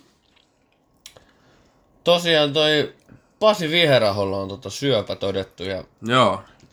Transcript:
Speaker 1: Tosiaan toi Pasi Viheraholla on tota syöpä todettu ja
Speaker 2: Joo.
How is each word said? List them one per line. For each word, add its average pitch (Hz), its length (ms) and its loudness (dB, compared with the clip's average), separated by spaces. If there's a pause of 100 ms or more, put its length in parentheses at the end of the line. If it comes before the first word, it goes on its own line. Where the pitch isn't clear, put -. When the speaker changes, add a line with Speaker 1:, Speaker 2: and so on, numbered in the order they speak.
(2000)
Speaker 1:
Tosiaan 165 500 2
toi 151 400 0 (460)
Pasi 196 300 2
Viheraholla 110 680 2
on 98 100 -6
tota 98 220 -12
syöpä 107 460 -2
todettu 95 480 -6
ja 92 200 -8 (240)
Speaker 2:
Joo. 110 340 2 (320)